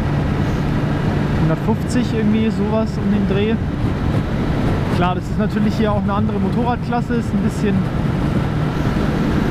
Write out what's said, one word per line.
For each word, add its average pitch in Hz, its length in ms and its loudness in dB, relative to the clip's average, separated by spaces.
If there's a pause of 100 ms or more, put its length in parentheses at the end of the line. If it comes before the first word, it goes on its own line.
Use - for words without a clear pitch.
(1400)
hundertfünfzig 202 760 0
irgendwie, 220 340 2
sowas 214 480 0
um 202 140 0
den 202 160 2
Dreh. 202 260 2 (1400)
Klar, 180 200 2
das 175 100 -4
ist - 120 -4
natürlich 208 380 0
hier 214 160 2
auch 202 100 0
eine 196 120 0
andere 208 260 0
Motorradklasse, 240 760 0
ist 226 180 0
ein 196 80 0
bisschen 196 340 0 (1800)